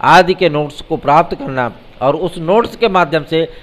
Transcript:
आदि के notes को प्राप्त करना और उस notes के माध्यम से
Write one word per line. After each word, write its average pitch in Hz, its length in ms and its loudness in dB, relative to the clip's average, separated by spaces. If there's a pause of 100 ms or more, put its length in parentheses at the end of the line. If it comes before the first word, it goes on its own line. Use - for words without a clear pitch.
आदि 175 320 4
के 185 160 2
notes 147 320 -6
को 156 160 -6
प्राप्त 147 420 2
करना 131 320 -4 (300)
और 143 140 0
उस 170 220 -6
notes 190 380 0
के 226 120 0
माध्यम 165 360 0
से 160 240 -2 (160)